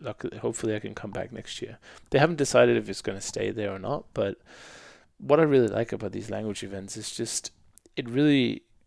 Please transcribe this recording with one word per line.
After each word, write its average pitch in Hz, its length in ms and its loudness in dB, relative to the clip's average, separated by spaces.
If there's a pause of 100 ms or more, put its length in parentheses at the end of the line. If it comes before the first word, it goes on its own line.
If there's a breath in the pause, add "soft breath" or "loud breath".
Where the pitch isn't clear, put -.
luckily, 120 380 -8
hopefully 113 360 -2
I 107 40 -4
can 104 160 -8
come 107 160 -10
back - 200 -6
next - 300 -12
year. 110 160 -10 (320 loud breath)
They 135 100 4
haven't 160 180 4
decided 123 380 6
if 107 140 -2
it's 98 140 -10
gonna 98 180 -6
stay 104 300 -4
there 107 200 -4
or 95 80 -8
not, 107 260 -6 (100)
but 101 260 -2 (800 loud breath)
what 143 200 4
I 165 40 6
really 139 240 8
like 104 260 -2
about 98 180 -6
these 101 200 -8
language 104 320 -6
events 98 340 -10
is 107 140 -10
just, - 400 -6 (440)
it 127 140 -6
really 131 540 2 (240)